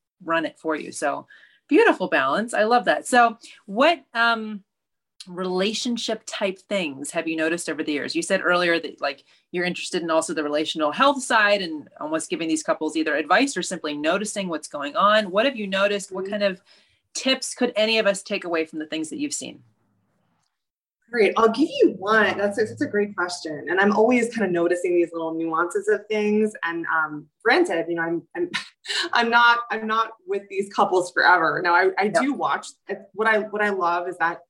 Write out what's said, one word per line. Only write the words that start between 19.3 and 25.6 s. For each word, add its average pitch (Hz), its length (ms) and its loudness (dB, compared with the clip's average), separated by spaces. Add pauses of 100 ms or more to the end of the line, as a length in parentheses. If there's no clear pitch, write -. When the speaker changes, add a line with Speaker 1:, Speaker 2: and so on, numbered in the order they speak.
Speaker 1:
seen? - 280 -12 (1500)
Speaker 2:
Great. 226 280 4
I'll 226 100 6
give 214 200 2 (120)
you 262 180 6
one. 208 380 2
That's 202 240 0
a, 214 60 2
that's - 160 -6
a 285 40 -2
great 208 300 -2
question. 160 540 -6
And 180 100 2
I'm 202 160 4
always 233 380 4
kind 220 120 -2
of 175 60 0
noticing 175 420 0
these 170 180 2
little 165 200 -6
nuances 165 560 -2